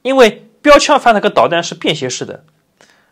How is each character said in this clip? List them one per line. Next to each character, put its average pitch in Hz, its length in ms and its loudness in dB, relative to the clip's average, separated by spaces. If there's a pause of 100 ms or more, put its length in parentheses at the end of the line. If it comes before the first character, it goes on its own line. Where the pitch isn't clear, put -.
因 269 140 -4
为 233 300 0 (160)
标 285 160 6
枪 277 200 0
反 240 140 2
坦 202 80 0
克 208 80 -2
导 131 200 0
弹 170 140 -2
是 170 120 -10
便 165 200 -6
携 131 140 -8
式 123 160 -10
的， - 200 -18 (680)